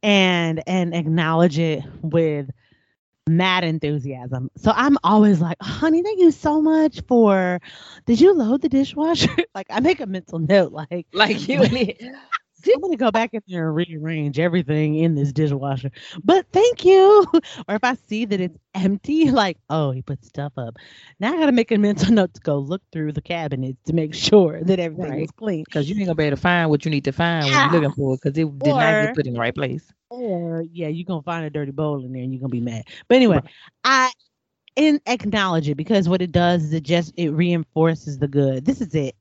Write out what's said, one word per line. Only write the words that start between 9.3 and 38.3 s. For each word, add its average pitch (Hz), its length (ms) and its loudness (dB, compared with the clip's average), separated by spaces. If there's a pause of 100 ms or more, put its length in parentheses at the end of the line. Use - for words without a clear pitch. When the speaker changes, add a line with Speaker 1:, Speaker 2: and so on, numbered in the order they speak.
Speaker 1:
<laughs> - 120 -8
Like, 190 160 -10
I 220 100 -4
make 311 200 0
a 247 60 -8
mental 185 320 -8
note, 175 340 2
like, 156 400 -10
Speaker 2:
Like, 196 360 0
you 269 180 4
Speaker 1:
<laughs> - 20 2
Speaker 2:
need 226 280 -2 (800)
Speaker 1:
I'm 294 60 -2
gonna 349 160 -4
go 226 140 0
back 226 240 -2
in 220 140 -6
there 170 200 -4
and 156 80 -2
rearrange 156 600 -4
everything 151 560 0
in 160 200 0
this 143 180 -2
dishwasher. 139 580 -4 (340)
But 359 280 2
thank 453 320 2
you. 381 460 8
<laughs> - 380 -2
Or 202 60 -2
if 214 100 -4
I 247 100 0
see 220 320 -8
that 196 140 -4
it's 180 180 -6 (160)
empty, 202 560 0
<laughs> - 20 2
like, 202 260 0 (100)
"Oh, 151 220 0
he 127 120 -8
put - 220 -10
stuff 143 320 -10
up." 117 200 -12 (440)
Now 226 140 -2
I 330 40 -2
gotta 302 140 2
make 247 200 2
a 214 60 2
mental 202 340 2
<laughs> - 20 6
note 190 200 2
to - 60 -20
go 143 180 -2
look 147 240 -6 (100)
through 156 200 -6
the 147 100 -8
cabinets 139 640 -6
to - 80 -6
make 160 200 -2
sure 165 480 4
that 180 180 0
everything 160 380 -6
Speaker 2:
Right. - 0 -
Speaker 1:
is 156 140 -6
clean. 185 400 -6
Speaker 2:
'Cause 147 160 -2
you 202 80 -4
ain't 202 100 -2
gonna 170 100 -2
be 160 80 0
able 143 120 0
to - 60 -10
find 175 280 2
what 147 140 0
you 160 60 -2
need 143 140 -2
to 139 80 -4
find 165 380 -2
when 285 120 4
you're 277 80 2
Speaker 1:
Yeah. - 20 0
Speaker 2:
looking 151 200 0
for 135 220 -2
it, 131 60 -8
'cause 143 180 -4
it 143 240 -4
did - 140 2
not 131 200 2
get - 100 0
Speaker 1:
Or - 80 -6
Speaker 2:
put 143 120 -4
in 123 80 -6
the 117 60 -4
right 120 140 -2
place. 139 380 -8 (180)
Speaker 1:
Or, 175 600 -6
yeah, 170 180 -8
you're 165 180 -8
gonna 170 160 -6
find 165 220 -8
a 151 60 -8
dirty 143 220 -6
bowl 147 320 -4
in 127 80 -12
there 127 100 -10
and 127 100 -6
you're 131 80 -10
gonna 131 100 -6
be 120 100 -4
mad. 117 240 -8 (240)
But 247 80 4
anyway, 208 260 4
Speaker 2:
Right. - 80 -16 (340)
Speaker 1:
I 254 260 2 (640)
and 294 300 2
acknowledge 196 600 -2
it, 143 80 -2
because 170 320 0
what 185 140 0
it 175 100 -6
does 175 320 2
is 151 80 -4
it 160 120 -2
just, 165 320 -2
it 165 140 -2
reinforces 160 880 0
the 143 100 -2
good. 135 360 0